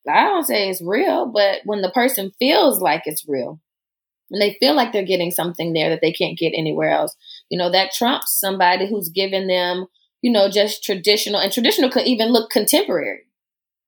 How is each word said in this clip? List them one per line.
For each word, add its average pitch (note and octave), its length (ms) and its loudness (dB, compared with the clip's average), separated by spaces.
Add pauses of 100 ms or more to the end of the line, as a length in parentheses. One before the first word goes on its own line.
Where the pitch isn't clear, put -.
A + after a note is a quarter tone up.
"I D#3+ 160 4
don't F4+ 220 0
say G#3 240 0
it's F3 120 -6
real, A3 440 0
but G#3 400 0
when G3+ 160 -4
the F#3 80 0
person G#3+ 500 0
feels C#4 420 4
like E3 240 0
it's D#3 220 -8
real, D3 320 -6 (720)
and G3+ 100 -4
they G3+ 180 2
feel C#4 160 4
like A#3+ 180 2
they're G3+ 100 0
getting F3 280 -2
something E3+ 420 -4
there D#3 160 0
that D#3+ 120 -2
they D#3+ 100 -4
can't E3 260 -4
get E3 180 -2
anywhere D#3 360 -2
else, D3+ 240 -2 (340)
you - 80 -4
know, F3 140 0
that F#3 200 2
trumps - 480 -2
somebody F#3 480 2
who's G3+ 220 -4
given F#3+ 380 -2
them, F3+ 400 0 (340)
you B3 100 2
know, G3+ 180 4
just G#3 340 0
traditional," G#3 560 0
and E3+ 120 0
traditional C4+ 380 2
could B3+ 160 0
even A3+ 260 2
look A3+ 200 2
contemporary, G#3+ 720 0 (640)